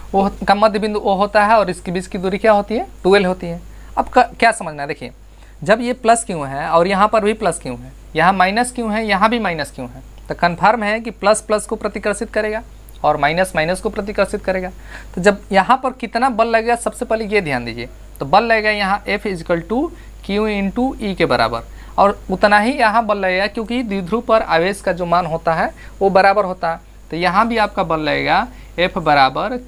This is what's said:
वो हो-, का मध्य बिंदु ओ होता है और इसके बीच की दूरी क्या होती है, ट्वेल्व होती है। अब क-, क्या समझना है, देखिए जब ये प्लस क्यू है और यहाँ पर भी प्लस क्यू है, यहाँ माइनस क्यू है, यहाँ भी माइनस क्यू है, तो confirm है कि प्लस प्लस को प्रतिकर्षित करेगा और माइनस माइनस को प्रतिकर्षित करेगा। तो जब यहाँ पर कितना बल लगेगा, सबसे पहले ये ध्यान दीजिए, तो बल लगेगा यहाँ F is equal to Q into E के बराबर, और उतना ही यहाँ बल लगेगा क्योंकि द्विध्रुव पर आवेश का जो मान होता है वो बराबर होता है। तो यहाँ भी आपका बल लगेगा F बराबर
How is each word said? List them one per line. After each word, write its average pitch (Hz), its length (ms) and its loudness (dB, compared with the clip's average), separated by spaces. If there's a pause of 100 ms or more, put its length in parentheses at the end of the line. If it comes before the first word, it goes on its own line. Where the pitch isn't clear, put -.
(120)
वो 196 100 4
हो-, 196 220 -2
का 196 100 4
मध्य 208 240 2
बिंदु 208 200 -4
ओ 202 160 0
होता 202 300 2
है 220 120 4
और 190 140 2
इसके 180 220 -8
बीच 180 140 -6
की - 120 -8
दूरी 190 200 -4
क्या 220 140 4
होती 202 220 0
है, 320 100 -2 (180)
ट्वेल्व 190 260 4
होती 185 180 -6
है। 170 140 -8 (360)
अब - 120 -2
क-, 247 260 4
क्या 226 180 4
समझना 156 300 -10
है, 143 60 -6
देखिए 131 240 -10 (500)
जब 208 180 4
ये 240 140 -2
प्लस 233 300 2
क्यू 165 180 -6
है 139 260 -6
और 170 180 4
यहाँ 202 220 2
पर 214 160 0
भी 214 100 2
प्लस 208 240 -2
क्यू 127 160 -10
है, 127 180 -16 (240)
यहाँ 165 160 4
माइनस 196 400 0
क्यू 226 160 -6
है, 220 180 -2
यहाँ 202 240 2
भी 240 100 2
माइनस 170 300 -4
क्यू 131 160 -12
है, 127 160 -18 (260)
तो 151 80 -6
confirm 180 460 2
है 214 180 -2
कि 226 120 -8
प्लस 208 300 2
प्लस 214 240 -2
को 220 100 -6
प्रतिकर्षित 214 540 -4
करेगा 214 320 -4 (420)
और 151 120 4
माइनस 160 380 0
माइनस 170 260 0
को 226 100 -4
प्रतिकर्षित 202 540 -4
करेगा। 185 260 -4 (440)
तो 185 60 -6
जब 196 200 4 (120)
यहाँ 190 260 4
पर 262 140 -4
कितना 240 380 -2
बल 226 180 0
लगेगा, 226 280 0
सबसे - 280 -6
पहले 220 220 -2
ये 208 160 0
ध्यान 131 220 -4
दीजिए, 117 240 -10 (320)
तो 139 60 -6
बल 190 180 4
लगेगा 220 260 2
यहाँ 202 360 -2
F 202 200 -4
is 185 140 -4
equal 170 240 -2
to 226 160 -4 (420)
Q 202 280 -2
into 202 340 -2 (180)
E 202 140 -4
के 170 100 2
बराबर, 117 360 0 (360)
और 202 200 4 (120)
उतना 202 280 4
ही 220 140 2
यहाँ 233 340 2
बल 208 120 0
लगेगा 190 300 0
क्योंकि 233 340 -6
द्विध्रुव 202 400 -4
पर 220 200 2
आवेश 170 380 0
का 190 120 0
जो 175 140 -4
मान 170 200 0
होता 160 280 -2
है 185 180 -2 (280)
वो 196 100 2
बराबर 196 340 4
होता 180 260 -4
है। 170 100 -8 (300)
तो 156 60 -8
यहाँ 180 320 2
भी 233 100 -4
आपका 208 260 0
बल 160 160 -2
लगेगा 147 460 0 (340)
F 185 180 0
बराबर 156 680 2